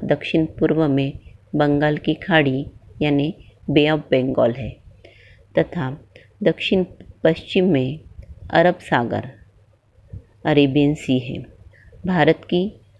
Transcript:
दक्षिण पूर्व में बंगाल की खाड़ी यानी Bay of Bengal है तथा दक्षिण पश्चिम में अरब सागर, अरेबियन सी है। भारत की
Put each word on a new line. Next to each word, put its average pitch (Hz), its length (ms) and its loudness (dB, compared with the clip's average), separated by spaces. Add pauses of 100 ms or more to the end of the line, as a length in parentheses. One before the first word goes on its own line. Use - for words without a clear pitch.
दक्षिण 160 420 0 (140)
पूर्व 156 280 2
में 139 320 -2 (360)
बंगाल 147 420 2
की 156 220 -2
खाड़ी 143 460 0 (360)
यानी 147 320 0 (380)
Bay 147 180 4
of 156 240 -2
Bengal 127 440 0
है 113 120 -10 (880)
तथा 135 340 -2 (520)
दक्षिण 185 420 0 (380)
पश्चिम 185 500 0
में 135 260 -2 (540)
अरब 170 260 2
सागर, 120 480 -4 (1160)
अरेबियन 143 500 2
सी 135 240 -2
है। 120 180 -10 (680)
भारत 160 440 2
की 175 100 2 (400)